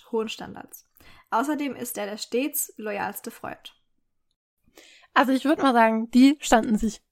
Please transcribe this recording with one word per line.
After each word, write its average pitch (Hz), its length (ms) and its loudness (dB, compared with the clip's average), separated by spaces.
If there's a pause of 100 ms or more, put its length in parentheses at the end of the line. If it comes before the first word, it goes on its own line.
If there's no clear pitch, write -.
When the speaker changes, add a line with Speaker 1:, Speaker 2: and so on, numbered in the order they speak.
(120)
Speaker 1:
hohen 226 160 -4
Standards. - 580 -16 (440)
Außerdem 277 440 -2
ist - 220 -12
er 202 80 -6
der 208 140 -10
stets - 580 -4
loyalste 202 540 -8
Freund." - 440 -16 (1400)
Speaker 2:
Also 269 180 4
ich 262 140 0
würd 311 160 2
mal 269 100 4
sagen, 226 380 2
die 269 300 6
standen 220 360 2
sich 208 240 -2 (120)